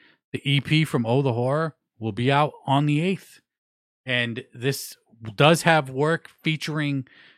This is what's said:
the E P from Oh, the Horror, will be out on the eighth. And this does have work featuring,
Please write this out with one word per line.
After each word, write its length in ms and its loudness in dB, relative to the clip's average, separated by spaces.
the 180 -8
E 120 2
P 240 2
from 200 -2
Oh, 180 2
the 100 0
Horror, 420 -2
will 140 -6
be 200 -2
out 220 2
on 180 2
the 160 0
eighth. 400 -6
And 480 -4
this 420 -6
does 280 6
have 260 2
work 400 -2
featuring, 640 -4